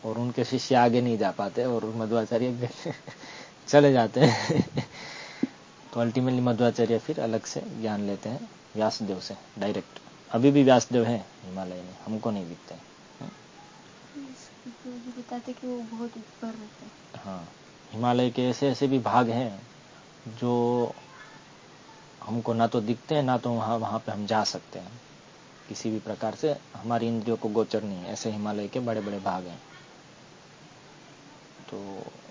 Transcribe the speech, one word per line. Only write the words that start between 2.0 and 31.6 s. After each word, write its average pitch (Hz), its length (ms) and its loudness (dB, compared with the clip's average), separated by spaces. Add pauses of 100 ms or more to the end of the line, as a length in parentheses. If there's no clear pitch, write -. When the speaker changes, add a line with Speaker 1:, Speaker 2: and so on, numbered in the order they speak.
Speaker 1:
<laughs> - 500 -18
चले 143 260 10
जाते 120 260 4
हैं। 139 540 4
<laughs> - 1200 -10
तो 117 120 2
ultimately 123 360 2
मध्वाचार्य 117 580 4
फिर - 200 -4
अलग 110 260 -2
से - 160 -6
ज्ञान 110 400 -4
लेते 101 280 -4
हैं 147 220 -8 (240)
व्यासदेव 107 440 -2
से - 180 -12 (220)
डायरेक्ट। 101 400 -4 (320)
अभी 127 200 6
भी 143 120 8
व्यासदेव 123 400 6
हैं 113 240 0 (160)
हिमालय 92 380 -10
में, 92 240 -16
हमको 110 260 -4
नहीं 92 180 -6
दिखते 85 240 -16
हैं। 82 80 -16 (1400)
Speaker 2:
इसको 254 720 -16
भी 247 320 -12
बताते 247 320 -10
कि 254 140 -10
वो 226 300 -8
बहुत 233 200 -8
ऊपर 226 300 -12
रहते 220 380 -14
हैं। 214 60 -18 (340)
Speaker 1:
हाँ, 90 240 -12 (420)
हिमालय 123 380 4
के 127 120 -2
ऐसे 123 280 2
ऐसे 131 180 2
भी 131 120 4
भाग 113 300 4
हैं 113 380 -4 (600)
जो 120 640 2 (1300)
हमको 117 300 -2
ना 117 140 4
तो 117 140 2
दिखते 117 340 -2
हैं, 143 80 4
ना 127 140 2
तो 120 140 -2
वहाँ, 113 260 0
वहाँ 110 220 -2
पे 110 120 -8
हम 104 140 -6
जा 107 180 2
सकते - 360 -6
हैं, 107 220 -16 (680)
किसी 110 200 -6
भी 107 100 -2
प्रकार 104 360 -6
से 156 160 0 (240)
हमारी 117 320 -2
इंद्रियों 113 300 0
को 113 120 -4
गोचर 107 340 0
नहीं 98 140 -6
है। 87 160 -8
ऐसे 110 180 -4
हिमालय 104 360 -4
के 127 120 -4
बड़े 113 220 -2
बड़े 101 180 -6
भाग 92 240 -4
हैं, 87 160 -14 (2000)